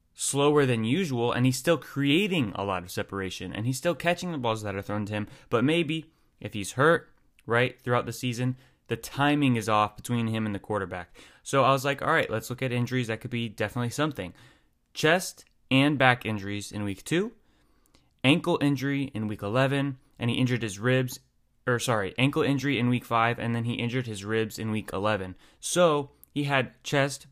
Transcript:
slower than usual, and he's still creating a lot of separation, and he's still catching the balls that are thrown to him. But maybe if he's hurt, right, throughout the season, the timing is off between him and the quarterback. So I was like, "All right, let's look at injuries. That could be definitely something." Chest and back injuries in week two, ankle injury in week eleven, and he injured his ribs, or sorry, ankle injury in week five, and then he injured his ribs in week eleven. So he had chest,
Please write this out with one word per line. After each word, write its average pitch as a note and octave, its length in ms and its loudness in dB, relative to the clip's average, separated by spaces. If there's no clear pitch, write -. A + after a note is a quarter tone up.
slower C#3+ 500 4
than A#2 200 2
usual, B2 480 0
and A#2+ 120 2
he's C3 120 4
still E3+ 220 2
creating C#3+ 760 0
a G2 100 -4
lot F#2 200 -2
of F#2 60 -16
separation, F#2+ 600 -6
and A2 140 -4
he's C3 120 -2
still E3+ 180 0
catching F3 340 -2
the D#3+ 80 -6
balls A2+ 240 -2
that G2+ 140 -6
are G2 60 -6
thrown G#2 240 -4
to G#2 60 -8
him. G#2 140 -4
But A#2 140 2
maybe D#3+ 480 0
if G#2+ 120 -10
he's G2+ 200 -6
hurt, D3+ 380 2
right, A#2+ 360 0
throughout A#2+ 240 0
the A#2 60 -8
season, B2+ 440 -4
the A#2 100 -2
timing C#3+ 600 2
is A2 120 -2
off G#2 280 2
between A#2 320 -2
him A2 180 -2
and G#2 80 -4
the F#2+ 60 -6
quarterback. F#2 560 -6
So C#3 220 2
I B2+ 80 6
was C3+ 120 0
like, C#3 160 -2
"All D3+ 120 0
right, D#3+ 180 2
let's A2 180 -4
look A#2+ 140 -6
at C3 80 -2
injuries. A#2+ 380 0
That A2 120 -4
could B2+ 100 -10
be A#2 180 -4
definitely A2+ 420 -4
something." C3+ 440 -4
Chest - 540 0
and C#3 300 4
back B2+ 260 4
injuries G2+ 460 -6
in G#2 140 -6
week G2 180 -6
two, G3 300 -2
ankle E3 380 4
injury C#3 540 0
in A2 120 -6
week G#2+ 160 -6
eleven, C3+ 540 0
and A#2 120 0
he A#2 60 0
injured B2 260 2
his G2 160 -6
ribs, B2+ 400 0
or A#2+ 140 0
sorry, G#2 380 -2
ankle C#3+ 240 2
injury C#3 360 0
in A#2+ 100 2
week B2 160 0
five, A#2 360 0
and A#2 140 -2
then A#2 100 -2
he A#2+ 100 -4
injured A#2+ 320 -4
his G2+ 180 -8
ribs A2 340 -2
in A2 120 -4
week G#2+ 220 -4
eleven. F#2+ 420 -2
So D3+ 520 2
he D3 140 -2
had C#3 400 0
chest, C#3 460 0